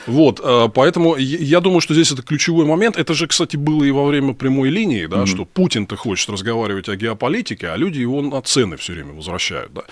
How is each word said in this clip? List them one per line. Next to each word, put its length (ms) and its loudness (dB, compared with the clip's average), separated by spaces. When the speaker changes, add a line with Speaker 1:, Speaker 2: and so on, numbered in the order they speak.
Speaker 1:
Вот, 340 4
э, 320 4
поэтому 400 4
я, 240 -2
я 220 2
думаю, 200 4
что 140 0
здесь 160 4
это 120 -6
ключевой 440 0
момент. 300 2
Это 180 -2
же, 140 -2
кстати, 280 -2
было 280 2
и 80 4
во 120 2
время 300 2
прямой 360 0
линии, 360 0
да, 120 -2
Speaker 2:
Мгм. 80 2
Speaker 1:
что 180 -2
Путин-то 500 0
хочет 340 -4
разговаривать 600 -4
о 80 -4
геополитике, 720 -4
а 80 -6
люди 240 -2
его 200 -2
на 220 -4
цены 340 0
всё 180 -10
время 180 -12
возвращают, 600 -8
да. 180 -10